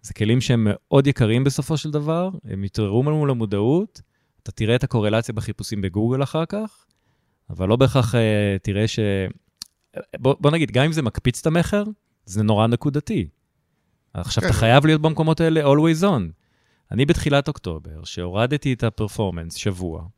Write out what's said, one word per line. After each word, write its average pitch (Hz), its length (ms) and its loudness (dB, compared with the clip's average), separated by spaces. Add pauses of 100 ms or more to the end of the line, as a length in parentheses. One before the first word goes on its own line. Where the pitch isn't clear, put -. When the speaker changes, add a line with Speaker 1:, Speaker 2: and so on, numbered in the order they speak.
Speaker 1:
זה - 120 -16
כלים 113 280 2
שהם 117 280 2
מאוד 139 380 2
יקרים 123 360 2
בסופו 143 340 -2
של 151 140 -6
דבר, 160 380 -4 (160)
הם 98 180 -6
יתעוררו 107 400 0
מול 151 280 0
המודעות, 117 720 0 (420)
אתה - 80 -10
תראה 110 240 0
את 123 80 0
הקורלציה 110 500 0
בחיפושים 104 480 -6
בגוגל 110 420 0
אחר 160 220 -4
כך, 214 400 -10 (640)
אבל 92 200 -2
לא 113 60 6
בהכרח, 127 400 2
אה, 104 460 2
תראה 104 260 0
ש-, - 120 -4 (1200)
בוא, 131 200 2
בוא 147 120 4
נגיד, 160 200 -2
גם 123 140 2
אם 165 60 0
זה 156 100 -2
מקפיץ 120 380 -2
את - 80 -4
המכר, 175 360 0 (420)
זה 107 180 -4
נורא 107 240 2
נקודתי. 139 600 -2 (840)
עכשיו, - 280 -2
Speaker 2:
כן. - 80 0
Speaker 1:
אתה - 80 2
חייב 131 280 6
להיות 156 160 4
במקומות 160 400 0
האלה 160 200 2 (120)
always 160 300 4
on. 170 180 2 (720)
אני 110 140 2
בתחילת 143 420 2
אוקטובר, 80 560 -8
שהורדתי 120 720 -2
את 120 100 -4
הפרפורמנס 98 720 -4
שבוע 87 480 -4 (140)